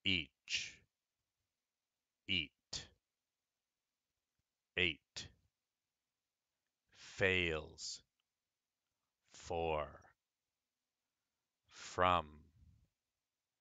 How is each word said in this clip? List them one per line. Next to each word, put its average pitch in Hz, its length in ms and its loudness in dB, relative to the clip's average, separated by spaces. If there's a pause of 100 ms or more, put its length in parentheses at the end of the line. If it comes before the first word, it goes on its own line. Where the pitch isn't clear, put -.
Each. - 760 -2 (1500)
Eat. - 640 -4 (1900)
Eight. - 520 -2 (1700)
Fails. 87 1080 0 (1300)
For. 80 560 -2 (1800)
From. 90 580 2 (1300)